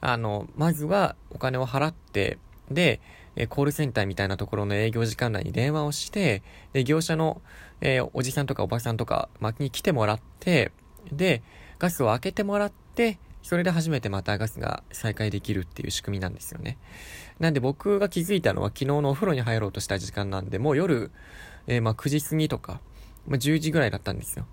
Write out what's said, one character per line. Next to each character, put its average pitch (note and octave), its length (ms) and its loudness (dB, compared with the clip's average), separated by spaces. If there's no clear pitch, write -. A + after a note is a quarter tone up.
あ B2+ 160 2
の、 G#2+ 380 -2
ま D#3+ 180 2
ず D3 120 -4
は F#3 300 2
お - 80 -12
金 C3 200 -2
を B2+ 100 0
払 C#3 200 0
っ D#3+ 60 -4
て、 - 440 -2
で、 D3+ 300 2
え B2 80 0
ー、 A2+ 40 -2
コ C#3+ 140 -2
ー C#3 40 4
ル C#3+ 60 2
セ D3+ 140 0
ン B2 80 -2
タ A2+ 80 2
ー G2 60 2
み G2 80 -2
た G2+ 100 0
い - 20 0
な F#2+ 100 -2
と G2 100 -4
こ G#2+ 100 -2
ろ G#2 80 0
の G2+ 100 0
営 A2 160 2
業 A2+ 140 0
時 A2 100 -2
間 A#2 160 0
内 G#2 120 -2
に F#2+ 80 -4
電 C3 220 0
話 D#3 120 0
を D3 60 -2
し - 200 -6
て、 C#3 320 2
で、 C3+ 100 2
業 D#3 180 4
者 E3 140 0
の、 D#3+ 260 0
え C3 200 4
ー、 - 120 -2
お B2+ 100 0
じ B2+ 80 -2
さ C#3+ 120 0
ん - 40 0
と C#3+ 80 -2
か - 80 0
お G2 40 0
ば A#2 120 0
さ A#2 120 -2
ん A2+ 60 0
と A#2 80 0
か、 - 240 0
ま G#2+ 100 0
あ、 A2+ 100 -6
に C#3 120 -2
来 - 100 -6
て G3+ 100 2
も A#2+ 140 4
ら G#2+ 100 4
っ A2+ 60 -6
て、 D#3+ 320 4
で、 D3+ 320 2
ガ F3+ 100 2
ス E3+ 140 0
を A#2+ 40 4
開 A2+ 120 4
け F#3+ 120 -4
て G#3 120 -2
も G3+ 140 0
ら G#3 100 2
っ G3+ 40 -6
て、 A3+ 240 2
そ - 120 -2
れ F3 80 2
で F#3 80 2
初 E3 180 2
め C#3 120 2
て G#2+ 80 -2
ま G2 140 -2
た G#2 140 0
ガ A2 100 0
ス - 120 -8
が - 320 -4
再 A2 240 -4
開 G#2+ 160 0
で G2+ 80 -2
き G#2+ 140 -4
る F#2+ 80 0
っ F2 40 -4
て - 160 -12
い - 60 -4
う - 40 -4
仕 - 120 -4
組 G2+ 140 -4
み F#2 40 -2
な F#2 60 -2
ん F#2+ 60 -6
で - 80 -14
す - 100 -12
よ - 80 -10
ね。 - 180 -8
な E3 100 4
ん D#3 40 2
で C#3 60 2
僕 G3 400 2
が G3 100 2
気 F3 120 -2
づ F3 120 0
い F#3 80 2
た A2 120 4
の F#2 80 0
は G2+ 80 2
昨 - 100 -14
日 C#3 60 0
の C#3+ 260 2
お - 20 4
風 E3+ 140 0
呂 F3 60 4
に C3 80 0
入 A2+ 180 2
ろ G#2+ 80 0
う F#2+ 40 -4
と - 80 -8
し - 80 -6
た G2 120 0
時 - 120 -8
間 G2+ 180 -4
な F#2+ 120 -2
ん G2 80 -8
で、 G2+ 100 -2
も C#3 120 2
う C3 60 4
夜、 D#3 340 2
え A#2+ 100 2
ー、 A#2 40 2
ま A2+ 100 2
あ、 - 20 2
九 C#3 160 -2
時 D3 120 2
過 - 140 -4
ぎ D#3 140 2
と D3 100 -2
か、 - 220 -12
ま C#3+ 80 0
あ、 - 20 2
十 C#3+ 220 2
時 D#3 120 -2
ぐ D#3+ 80 4
ら C3 80 6
い G2+ 40 0
だ G2+ 80 -4
っ - 20 -18
た - 120 -4
ん - 40 -4
で - 60 -8
す - 140 -8
よ。 - 160 -6